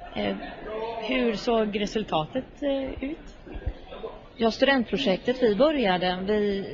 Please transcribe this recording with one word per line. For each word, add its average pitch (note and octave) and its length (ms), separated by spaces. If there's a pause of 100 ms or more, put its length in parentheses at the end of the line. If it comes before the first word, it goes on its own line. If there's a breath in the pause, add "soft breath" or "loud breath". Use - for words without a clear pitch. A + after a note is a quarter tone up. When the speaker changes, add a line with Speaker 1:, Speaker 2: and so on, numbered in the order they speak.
(140)
Speaker 1:
Eh, G2+ 220 (640)
hur B3 320
såg A3 460
resultatet, G3+ 840
eh, C4+ 420
ut? - 320 (1000)
Speaker 2:
Ja, A3+ 140
studentprojektet A#3 920
vi G#3+ 140
började, F#3+ 680
vi, G3+ 520